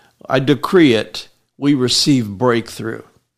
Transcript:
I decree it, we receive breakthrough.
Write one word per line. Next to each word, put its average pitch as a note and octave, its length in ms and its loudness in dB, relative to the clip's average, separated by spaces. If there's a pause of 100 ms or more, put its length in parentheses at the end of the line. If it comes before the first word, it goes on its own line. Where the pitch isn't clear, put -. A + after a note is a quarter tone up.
(300)
I C3 100 0
decree C#3+ 540 2
it, - 340 -6 (300)
we C#3+ 160 0
receive B2 560 0
breakthrough. A2+ 720 -4 (360)